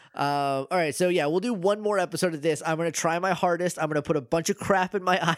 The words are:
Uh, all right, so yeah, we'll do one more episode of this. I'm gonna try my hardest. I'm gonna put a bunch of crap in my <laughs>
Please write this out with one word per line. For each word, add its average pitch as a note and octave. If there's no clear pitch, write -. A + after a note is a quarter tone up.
Uh, C#3
all -
right, E3
so F3+
yeah, E3+
we'll F3
do A#3+
one G3+
more G#3
episode E3+
of D3
this. D#3
I'm D#3+
gonna E3
try E3
my F#3
hardest. F3
I'm D#3
gonna D3+
put D3+
a C#3
bunch E3
of G3
crap F#3
in F#3
my F3+
<laughs> E3+